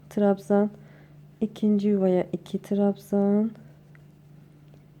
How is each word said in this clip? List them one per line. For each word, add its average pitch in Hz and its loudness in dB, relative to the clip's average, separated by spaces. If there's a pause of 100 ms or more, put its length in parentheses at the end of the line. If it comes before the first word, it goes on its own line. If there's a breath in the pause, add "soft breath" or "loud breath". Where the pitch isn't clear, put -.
(100)
trabzan, 202 0 (680 loud breath)
ikinci 208 0
yuvaya 190 2
iki - -8
trabzan, 202 0 (1500 loud breath)